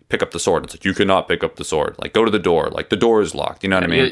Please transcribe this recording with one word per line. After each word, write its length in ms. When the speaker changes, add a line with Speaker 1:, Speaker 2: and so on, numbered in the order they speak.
Speaker 1:
"Pick 140
up 80
the 80
sword." 240
It's 120
like, 100
"You 100
cannot 320
pick 160
up 140
the 80
sword." 340
Like, 140
"Go 120
to 60
the 80
door." 320
Like, 200
"The 60
door 240
is 140
locked." 300
You 60
know 100
what 20
I 100
Speaker 2:
Yeah, 100
Speaker 1:
mean? 100